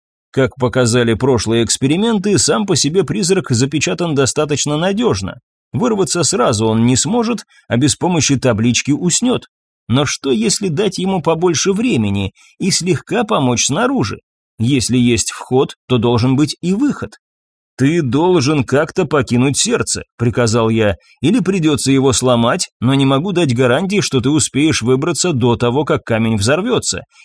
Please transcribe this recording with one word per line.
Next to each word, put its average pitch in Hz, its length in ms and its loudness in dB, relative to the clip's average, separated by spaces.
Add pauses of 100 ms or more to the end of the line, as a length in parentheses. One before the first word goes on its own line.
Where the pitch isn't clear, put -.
(340)
Как 135 220 0
показали 120 580 2
прошлые 117 500 2
эксперименты, 190 760 0
сам 208 280 0
по 190 100 0
себе 165 280 0
призрак 185 480 -2
запечатан 147 640 -2
достаточно 147 640 0
надежно. 175 580 -2 (360)
Вырваться 190 520 -2
сразу 135 440 0
он 113 180 2
не 127 100 2
сможет, 226 480 -2 (240)
а 117 100 -2
без 135 180 2
помощи 151 420 0
таблички 120 540 0
уснет. 180 540 -2 (420)
Но 135 180 2
что, - 260 -4
если 202 380 0
дать 180 280 -2
ему 185 240 -2
побольше 170 520 0
времени 107 580 0 (280)
и 180 120 -2
слегка 180 520 -2
помочь 143 420 0
снаружи? 196 540 -2 (380)
Если 123 400 0
есть 120 340 2
вход, - 440 -2 (120)
то 127 100 2
должен 120 380 2
быть 143 260 0
и 175 120 -2
выход. 254 380 -2 (680)
«Ты 156 220 2
должен 147 600 2
как-то 160 420 -2
покинуть 131 520 0
сердце», 196 460 -2 (120)
приказал 117 540 0
я, 107 280 2 (240)
«или 202 180 2
придется 156 520 0
его 135 220 2
сломать, 123 560 0 (100)
но 127 140 2
не 139 120 2
могу 139 260 0
дать 156 240 0
гарантии, 127 460 0
что 131 200 -2
ты 127 80 0
успеешь 147 540 0
выбраться 151 500 0
до 120 220 2
того, 120 280 0
как 147 200 -2
камень 113 340 0
взорвется, 151 640 -2 (240)